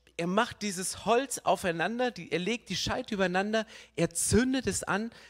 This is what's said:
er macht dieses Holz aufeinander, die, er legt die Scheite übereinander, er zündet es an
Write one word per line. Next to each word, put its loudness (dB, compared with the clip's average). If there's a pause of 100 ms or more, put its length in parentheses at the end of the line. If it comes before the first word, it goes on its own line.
(180)
er -2
macht 0
dieses -6
Holz 2
aufeinander, 0
die, -12
er 0
legt -2
die -6
Scheite -4
übereinander, 0 (300)
er 2
zündet 4
es -2
an -2 (180)